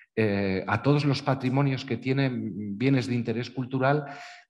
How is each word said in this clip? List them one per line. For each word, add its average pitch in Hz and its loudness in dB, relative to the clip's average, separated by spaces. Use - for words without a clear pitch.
eh, 101 2
a 101 0
todos 147 4
los 139 0
patrimonios 131 0
que 113 -4
tienen 113 -2
bienes 127 2
de 123 0
interés 117 -2
cultural, 135 0